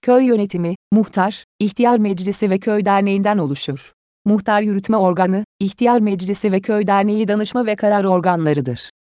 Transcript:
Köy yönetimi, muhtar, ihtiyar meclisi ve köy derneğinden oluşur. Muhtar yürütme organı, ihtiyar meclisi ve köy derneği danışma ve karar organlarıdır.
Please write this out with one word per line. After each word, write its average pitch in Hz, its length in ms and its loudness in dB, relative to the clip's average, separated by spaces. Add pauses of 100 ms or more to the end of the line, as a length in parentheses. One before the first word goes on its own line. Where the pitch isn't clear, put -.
Köy 254 240 4
yönetimi, 196 500 0 (160)
muhtar, 208 540 0 (140)
ihtiyar 233 400 2
meclisi 196 500 -2
ve 190 100 0
köy 208 260 -2
derneğinden 202 520 0
oluşur. 139 540 -6 (340)
Muhtar 208 360 2
yürütme 208 360 0
organı, 185 480 0 (140)
ihtiyar 240 400 0
meclisi 202 520 -2
ve 196 80 0
köy 208 280 -2
derneği 208 400 0
danışma 214 380 -2
ve 214 100 -2
karar 208 280 0
organlarıdır. 160 880 0 (120)